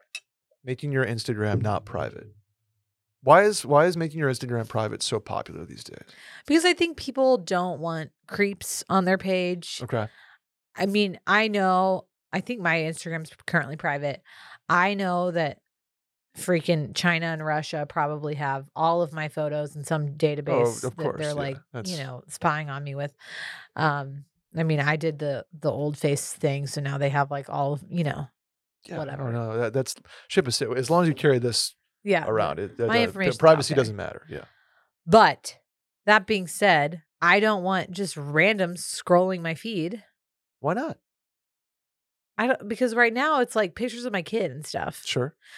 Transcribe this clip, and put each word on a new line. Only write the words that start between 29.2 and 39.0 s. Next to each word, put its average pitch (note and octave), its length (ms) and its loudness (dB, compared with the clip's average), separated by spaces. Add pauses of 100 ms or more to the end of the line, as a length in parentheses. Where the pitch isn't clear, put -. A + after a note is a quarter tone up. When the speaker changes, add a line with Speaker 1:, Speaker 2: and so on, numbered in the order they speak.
Speaker 1:
don't A#2 100 -4
know. A2+ 240 -4
That, A2+ 160 -2
that's, C3 220 -2 (340)
ship C3+ 180 2
is A#2 80 0
sa-, A#2 160 -2
as B2+ 180 -2
long E3+ 120 4
as E3 80 4
you C#3 60 2
carry C3+ 240 4
this A#2 340 -2 (300)
Speaker 2:
Yeah, F#3 240 0
Speaker 1:
around, A2 320 0
it, G2 180 -8
Speaker 2:
my A#2 80 0
Speaker 1:
the, D#3 80 0
the A#3 100 4
Speaker 2:
information's F#3+ 320 -2
out - 40 -12
Speaker 1:
privacy D#3+ 340 6
Speaker 2:
there. C#3 80 4
Speaker 1:
doesn't A2 140 -2
matter. - 340 -10
Yeah. - 160 -12 (600)
Speaker 2:
But E3+ 500 6 (480)
that G#3 220 4
being F#3+ 200 -2
said, E3 540 2 (180)
I F3+ 200 6
don't G#3 240 2
want F#3 280 -2
just F#3 240 -6
random F3 600 2
scrolling F3+ 640 0